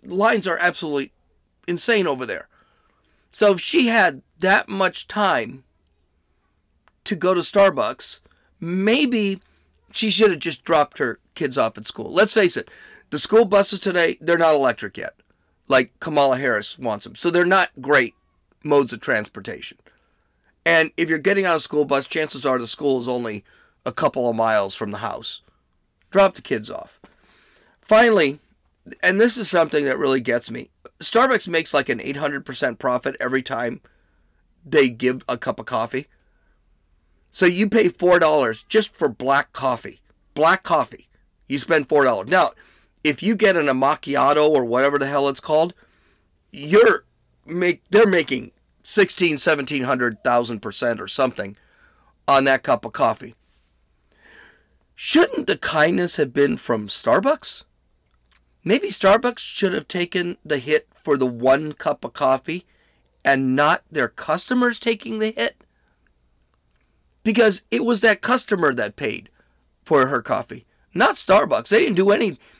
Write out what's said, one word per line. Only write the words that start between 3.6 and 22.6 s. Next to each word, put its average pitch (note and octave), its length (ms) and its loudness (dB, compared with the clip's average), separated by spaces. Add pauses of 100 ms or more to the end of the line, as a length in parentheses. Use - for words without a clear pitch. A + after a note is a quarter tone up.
she - 260 2
had G#3 340 2 (200)
that F#3+ 280 2
much F#3+ 400 -4
time C3+ 560 -2 (1400)
to G#3 100 -6
go F3+ 180 0
to F3+ 80 0
Starbucks, D#3+ 800 0 (400)
maybe G3+ 800 0 (500)
she A3 200 -4
should G3+ 200 4
have E3 100 -4
just E3 240 -6
dropped D#3 340 0
her B2 200 -4 (160)
kids C3+ 220 -6
off A2+ 220 -2
at - 80 -18
school. - 260 -12
Let's G3+ 220 2
face F#3+ 240 2
it, - 120 -10 (380)
the D3+ 100 -6
school A3 280 4
buses G3 340 0
today, F3 400 0
they're E3+ 160 2
not E3 180 4
electric B2 440 -2
yet, - 160 -12 (540)
like C3 320 0
Kamala C#3+ 380 2
Harris A#2+ 400 -4
wants A2 260 -6
them. - 100 -18
So - 160 -4
they're F3 160 2
not F#3 240 2 (100)
great C3 340 0 (500)
modes C#3+ 280 2
of A#2 80 -12
transportation. G#2 800 -8 (880)
And E3 320 2
if E3 100 -2
you're D#3+ 100 -2
getting F#3+ 280 0
on E3+ 100 2
a D3+ 40 -4
school D3 260 -2
bus, C3+ 200 -2
chances D3+ 380 -6
are C3 140 0
the A#2+ 80 -8